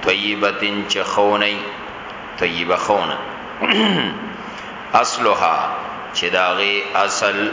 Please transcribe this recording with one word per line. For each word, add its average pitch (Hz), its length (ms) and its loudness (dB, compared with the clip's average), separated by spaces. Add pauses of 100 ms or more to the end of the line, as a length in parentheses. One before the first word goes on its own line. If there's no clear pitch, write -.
طیبتین 101 840 0
چې 98 120 0 (100)
خونی، 104 440 4 (840)
طیبه 87 380 0
خونه. 85 400 2 (440)
<clears throat> 185 1400 0
اصلها 92 540 2 (560)
چې 85 200 -2
داغه 92 400 2 (320)
اصل 101 320 2 (160)